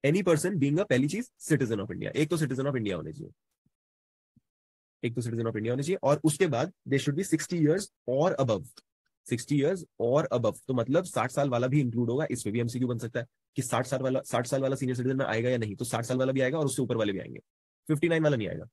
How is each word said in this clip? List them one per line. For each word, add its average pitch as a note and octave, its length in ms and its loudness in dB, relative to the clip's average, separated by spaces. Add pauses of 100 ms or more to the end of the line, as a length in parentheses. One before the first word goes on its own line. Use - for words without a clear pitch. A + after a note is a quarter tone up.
Any F3 200 4
person F3+ 320 4
being C#3+ 240 2
a, G#3 80 0
पहली C3+ 200 4
चीज G#3 220 -4 (120)
citizen A#2 360 0
of F#2+ 80 -6
India, G#2 220 -6
एक D3+ 220 0
तो F3 60 0
citizen C3+ 280 -2
of A#2 80 0
India G#2+ 220 0
होने D#2 180 -6
चाहिए, - 180 -14 (1700)
एक A#2+ 100 -2
तो B2 80 -4
citizen A2+ 240 -4
of A2+ 60 -2
India G#2+ 180 -2
होने C3 120 -2
चाहिए, F3+ 200 -4
और C#3+ 220 2
उसके D#3+ 220 4
बाद D3 260 0 (160)
they C3+ 200 2
should D3+ 160 -2
be - 100 0
sixty D#3+ 320 0
years F#3+ 220 2 (220)
or D3+ 260 2
above, A#2 280 2 (680)
sixty C3+ 320 0
years F3 200 0 (180)
or C3 300 4
above, A2+ 360 -2
तो C3+ 60 -2
मतलब B2+ 300 2
साठ B2 260 -2
साल C#3+ 200 0
वाला A#2+ 160 2
भी C#3 140 4
include A#2 300 0
होगा। C#3 200 0
इसमें A2+ 220 -4
भी A#2 80 0
एमसीक्यू A#2+ 280 -2
बन A#2+ 100 -4
सकता A#2 220 -6
है A#2 60 -8 (300)
कि C3 60 -2
साठ B2 240 0
साल B2+ 140 -4
वाला, C3 200 0
साठ A#2+ 260 -2
साल C3+ 140 0
वाला C3+ 160 0
senior B2 200 -2
citizen B2+ 200 0
में C3+ 100 0
आएगा A2+ 240 0
या B2+ 80 2
नहीं, G#2+ 180 -4
तो B2 80 -4
साठ A#2+ 200 -2
साल B2+ 120 -2
वाला C3 160 2
भी C3 80 0
आएगा C3 180 0
और D#3 60 2
उससे C3 180 0
ऊपर A#2 140 0
वाले G#2 160 2
भी F#2+ 60 -2
आएंगे। B1+ 220 -10 (480)
फिफ्टी D#3 200 2
नाइन D#3+ 140 2
वाला D3 140 4
नहीं G#2 120 -2
आएगा। D#2+ 240 -6